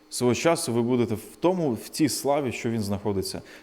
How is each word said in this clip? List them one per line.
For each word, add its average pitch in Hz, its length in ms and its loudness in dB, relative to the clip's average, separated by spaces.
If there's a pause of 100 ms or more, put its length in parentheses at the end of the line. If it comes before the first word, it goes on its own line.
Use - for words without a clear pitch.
(100)
Свого 123 240 2
часу 160 380 2
ви 117 100 2
будете 117 320 2
в - 260 -12
тому, 170 320 2
в 104 160 -6
тій 156 200 0
славі, 139 440 0
що - 180 -4
він 113 120 0
знаходиться». 98 600 -2 (200)